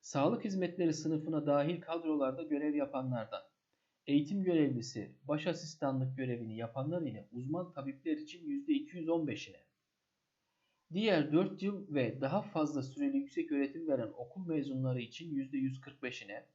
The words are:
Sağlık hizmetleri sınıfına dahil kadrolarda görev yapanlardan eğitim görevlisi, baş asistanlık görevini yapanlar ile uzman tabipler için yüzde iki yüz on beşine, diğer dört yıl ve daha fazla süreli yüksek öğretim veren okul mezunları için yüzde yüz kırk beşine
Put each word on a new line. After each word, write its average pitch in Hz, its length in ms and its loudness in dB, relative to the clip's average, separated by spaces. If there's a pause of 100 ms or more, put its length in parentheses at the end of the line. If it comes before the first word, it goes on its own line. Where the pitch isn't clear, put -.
Sağlık 196 400 2
hizmetleri 180 480 2
sınıfına 156 520 -2
dahil 143 360 4
kadrolarda 156 640 0
görev 151 320 0
yapanlardan 131 680 -2 (640)
eğitim 151 360 2
görevlisi, 131 800 2
baş 151 240 0
asistanlık 135 720 -2
görevini 120 400 -2
yapanlar 135 440 -2
ile 107 300 -6
uzman 151 420 -4
tabipler 139 440 -4
için 170 300 -12
yüzde 143 260 0
iki 151 240 -2
yüz 160 120 -4
on 165 180 2
beşine, - 300 -6 (1400)
diğer 175 380 4
dört 180 320 4
yıl 196 300 -2
ve 127 280 2
daha 151 200 2
fazla 143 420 0
süreli 277 340 0
yüksek - 340 -2
öğretim 143 360 0
veren 120 300 2
okul 175 300 -10
mezunları 131 540 0
için 156 340 -8
yüzde 139 220 -2
yüz 131 240 -2
kırk - 220 -14
beşine 117 520 -8